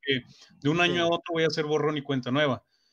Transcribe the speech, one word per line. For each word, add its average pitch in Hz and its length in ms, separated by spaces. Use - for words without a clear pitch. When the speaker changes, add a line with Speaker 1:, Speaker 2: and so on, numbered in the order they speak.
Speaker 1:
que 135 180
de 139 100
un 170 120
año 175 140
Speaker 2:
Sí. 175 40
Speaker 1:
a 170 60
otro 170 260
voy 165 120
a 160 40
hacer 156 160
borrón 151 340
y 139 60
cuenta 127 280
nueva. 139 320